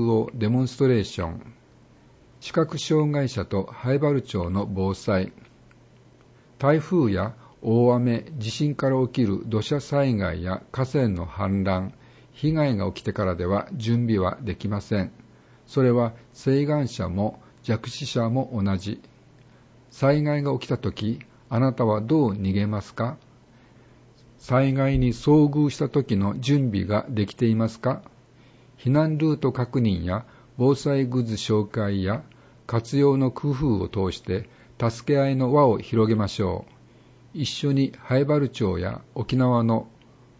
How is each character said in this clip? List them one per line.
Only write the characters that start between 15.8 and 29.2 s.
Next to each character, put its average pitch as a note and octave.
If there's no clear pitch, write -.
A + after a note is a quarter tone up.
れ B2+
は A#2+
晴 C#3
眼 D3
者 -
も G2
弱 A#2
視 C#3
者 A#2
も C3
同 G2
じ。 G2+
災 D3
害 D3
が C#3
起 B2+
き -
た B2+
と G2
き、 A2
あ A#2
な C3
た B2
は G#2+
ど C3+
う G2
逃 F#2+
げ G2+
ま G#2+
す -
か？ A#2
災 C3+
害 C3+
に B2
遭 D3
遇 D3
し -
た C#3+
時 C3
の G2
準 C3
備 F#2+
が G#2
で G#2+
き -
て B2
い A2+
ま A2+
す A2
か？ C3+
避 -
難 D#3
ル D#3